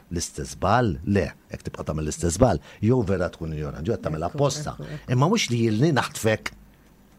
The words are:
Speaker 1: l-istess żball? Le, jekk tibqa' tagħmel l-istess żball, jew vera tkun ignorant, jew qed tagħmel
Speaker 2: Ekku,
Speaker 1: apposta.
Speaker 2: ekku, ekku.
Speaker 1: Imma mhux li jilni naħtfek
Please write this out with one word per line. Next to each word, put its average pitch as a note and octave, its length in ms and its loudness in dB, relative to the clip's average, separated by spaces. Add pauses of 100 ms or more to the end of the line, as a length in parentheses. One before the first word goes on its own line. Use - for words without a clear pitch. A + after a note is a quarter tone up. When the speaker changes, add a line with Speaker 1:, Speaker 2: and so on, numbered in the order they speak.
Speaker 1:
l-istess D2+ 480 -6
żball? G2+ 380 2 (100)
Le, G2 220 2 (240)
jekk - 180 -10
tibqa' - 160 -10
tagħmel D#2 220 -4
l-istess E2 300 -2
żball, A#2 220 4 (220)
jew A#2 240 4
vera F2+ 240 0
tkun D#2+ 240 -8
ignorant, D2 320 -6
jew A2+ 80 0
qed - 140 -6
tagħmel D#2+ 180 -2
Speaker 2:
Ekku, F2+ 140 -4
Speaker 1:
apposta. C#3+ 340 0
Speaker 2:
ekku, D3+ 160 -12
ekku. D3 240 -6
Speaker 1:
Imma C3+ 160 4
mhux A3 200 2
li A#2+ 180 0
jilni A2+ 260 4
naħtfek - 580 0 (680)